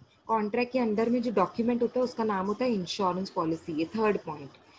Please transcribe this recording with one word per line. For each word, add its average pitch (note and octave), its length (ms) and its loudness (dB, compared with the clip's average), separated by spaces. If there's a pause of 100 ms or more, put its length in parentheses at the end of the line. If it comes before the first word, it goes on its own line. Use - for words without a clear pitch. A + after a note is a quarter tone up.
(260)
Contract A3+ 460 0
के C4 60 2
अंदर A3+ 320 2
में B3 120 2
जो A#3+ 100 -2
document A3+ 500 2
होता A#3+ 180 0
है, B3+ 40 2
उसका A3 200 -2
नाम G3 220 0
होता G#3 180 -2
है B3 80 2
insurance F#3 580 -2
policy। E3 420 -2
ये D#3 120 0
third G#3 340 2
point, C#3+ 320 -12 (280)